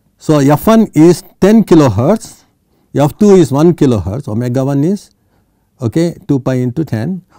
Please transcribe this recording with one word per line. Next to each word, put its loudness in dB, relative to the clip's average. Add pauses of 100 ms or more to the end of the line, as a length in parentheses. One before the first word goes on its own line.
(180)
So, 0
F 0
one 2
is 4 (180)
ten 4
kilohertz, 0 (500)
F -2
two 2
is 2
one 2
kilohertz, -4
omega -4
one -4
is, -6 (720)
okay, -4 (140)
two -2
pi -4
into -4
ten, -8 (140)